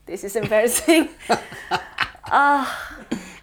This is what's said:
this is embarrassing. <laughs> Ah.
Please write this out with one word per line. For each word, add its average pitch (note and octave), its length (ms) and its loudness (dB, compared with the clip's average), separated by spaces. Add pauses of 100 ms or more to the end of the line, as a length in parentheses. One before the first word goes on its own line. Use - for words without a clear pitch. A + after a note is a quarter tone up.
this F#3 180 -10
is G3 120 -8
embarrassing. A3+ 800 4
<laughs> - 40 -20 (1120)
Ah. C#4 640 2 (460)